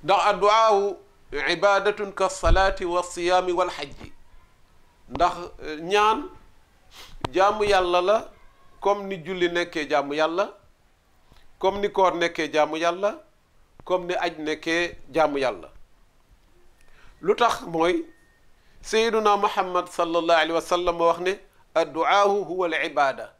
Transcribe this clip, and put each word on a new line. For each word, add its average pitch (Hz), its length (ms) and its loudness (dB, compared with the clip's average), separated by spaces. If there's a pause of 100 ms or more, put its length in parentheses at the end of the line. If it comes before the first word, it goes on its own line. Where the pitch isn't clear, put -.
Ndax 180 220 4
addu'a 208 680 4 (580)
ibadatun 196 600 0
ka 190 180 -2
salaati 185 540 2
wa 175 180 -2
siyaami 180 500 0
wal 175 180 0
hajji. - 420 -14 (1000)
Ndax, 170 240 0 (280)
eh, 151 200 -10
ñaan 208 460 0 (1000)
jaamu 202 340 2
Yàlla 185 360 2
la, 202 300 0 (500)
comme 202 280 0
ni 196 160 -8
julli 175 260 -2
nekkee 170 380 -4
jaamu 143 260 0
Yàlla, 165 400 -2 (1040)
comme 196 220 0
ni 202 100 -2
koor 185 240 2
nekkee 170 380 -2
jaamu 151 240 2
Yàlla, 185 440 -2 (640)
comme 180 220 -2
ni 175 80 -4
aj 170 240 -4
nekkee 165 580 -4 (140)
jaamu 147 280 2
Yàlla. 110 300 -4 (1500)
Lu 180 140 2
tax 226 280 0
mooy 165 420 0 (760)
Sayyiduna 220 560 2
Muhammad 185 520 0
sallallahu 170 500 2
alayhi 156 140 2
wa 165 80 0
sallam 175 360 -2
moo 170 120 2
wax 165 120 2
ne: 185 180 -2 (360)
"Addu'aahu 170 680 2
huwa 185 220 -4
al 156 200 -2
ibaada." 135 540 -2